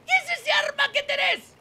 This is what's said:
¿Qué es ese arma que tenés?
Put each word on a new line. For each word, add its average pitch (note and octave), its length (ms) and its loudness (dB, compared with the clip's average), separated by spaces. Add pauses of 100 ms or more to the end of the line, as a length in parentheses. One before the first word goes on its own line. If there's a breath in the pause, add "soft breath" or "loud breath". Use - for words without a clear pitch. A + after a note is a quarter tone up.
¿Qué - 60 -6 (220)
es - 60 -4
ese D5+ 120 0
arma C#5+ 400 0
que C#5+ 120 0
tenés? F#3 380 -2 (200)